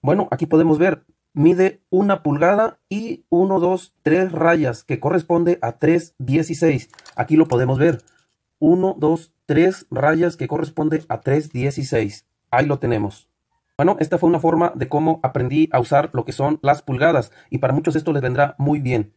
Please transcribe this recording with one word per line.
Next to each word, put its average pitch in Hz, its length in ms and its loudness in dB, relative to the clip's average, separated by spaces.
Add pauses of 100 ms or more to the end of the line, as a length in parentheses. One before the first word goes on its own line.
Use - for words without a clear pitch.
bueno, 175 300 0
aquí 156 160 -4
podemos 160 320 2
ver, 175 260 0 (280)
mide 180 580 2
una 196 320 0
pulgada 185 560 0 (100)
y 214 400 -10
uno, 190 300 2
dos, 185 420 -2
tres 175 300 2
rayas, 160 520 0
que 135 160 -4
corresponde 170 640 0
a 117 120 -4
tres 165 440 0
dieciséis. 156 720 0 (260)
Aquí 139 200 0
lo 160 120 2
podemos 127 300 0
ver, 147 240 0 (560)
uno, 180 400 2
dos, 156 340 -2 (140)
tres 170 460 0
rayas, 160 460 0
que 131 100 -8
corresponde 156 600 -4
a 113 140 -8
tres 147 300 -2
dieciséis. 123 760 -4 (240)
Ahí 131 160 2
lo 147 140 -2
tenemos. 104 500 -4 (480)
Bueno, 185 220 2
esta 160 180 -2
fue 170 100 0
una 165 120 2
forma 165 340 0
de 123 160 -8
cómo 160 320 -2
aprendí 139 500 0
a 127 80 2
usar 143 340 0
lo 120 120 -4
que 131 60 -10
son 143 320 -2
las 139 180 0
pulgadas, 139 500 0 (200)
y 131 80 -6
para 131 140 0
muchos 156 220 -2
esto 156 160 -2
les 143 120 0
vendrá 131 340 0
muy 147 220 0
bien. 123 380 -2